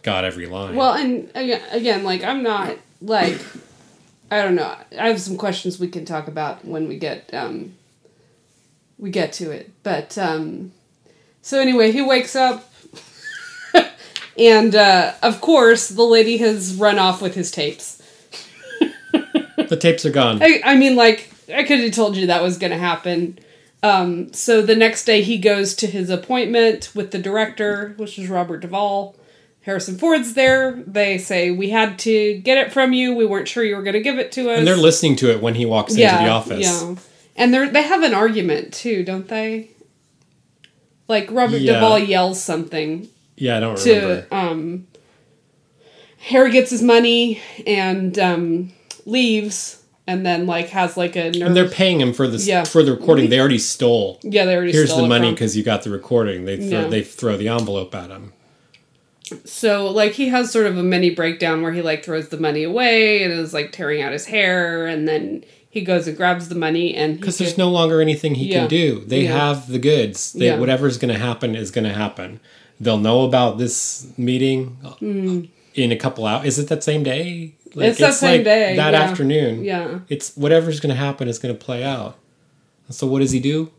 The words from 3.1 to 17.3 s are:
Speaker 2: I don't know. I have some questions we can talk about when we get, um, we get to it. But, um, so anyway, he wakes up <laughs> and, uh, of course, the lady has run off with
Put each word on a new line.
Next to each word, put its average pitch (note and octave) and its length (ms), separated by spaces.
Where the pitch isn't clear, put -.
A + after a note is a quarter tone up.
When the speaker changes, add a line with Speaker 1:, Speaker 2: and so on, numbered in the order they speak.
Speaker 2:
I G#3 120
don't F#3+ 120
know. D3+ 180
I A3 100
have G#3+ 120
some F#3 160
questions F#3 420
we F3+ 100
can E3+ 180
talk D#3 220
about D3+ 360
when D#3+ 240
we - 80
get, - 380
um, C3 400
we G3+ 120
get F3+ 240
to E3 160
it. - 200
But, F3 340
um, E3+ 560
so C4+ 180
anyway, B3 320
he C4 80
wakes C4 340
up C4 380
<laughs> - 100
and, A3+ 360
uh, F#3+ 380
of A#3 180
course, A#3 480
the G3+ 160
lady A3+ 340
has G#3 360
run G3+ 240
off F#3 240
with F#3 120